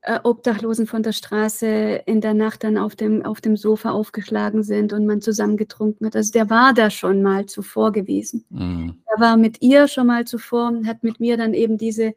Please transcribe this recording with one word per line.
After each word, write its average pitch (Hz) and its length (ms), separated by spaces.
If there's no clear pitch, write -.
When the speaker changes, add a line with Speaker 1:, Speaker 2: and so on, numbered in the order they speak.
Speaker 1:
äh, - 220
Obdachlosen 226 600
von 220 160
der 220 100
Straße 214 920
in 220 160
der 214 120
Nacht 214 300
dann 214 140
auf 208 180
dem, 214 280
auf 214 160
dem 214 160
Sofa 214 360
aufgeschlagen 214 720
sind 208 280
und 208 140
man 208 160
zusammen 214 360
getrunken 214 480
hat. 214 100
Also 214 160
der 220 180
war 247 240
da 214 160
schon 196 320
mal 196 240
zuvor 214 460
gewesen. 202 580
Speaker 2:
Mhm. 87 560
Speaker 1:
Er 220 140
war 226 160
mit 226 260
ihr 285 260
schon 262 180
mal 240 200
zuvor 240 420
und 233 180
hat 226 180
mit 226 160
mir 240 160
dann 226 180
eben 220 240
diese 220 380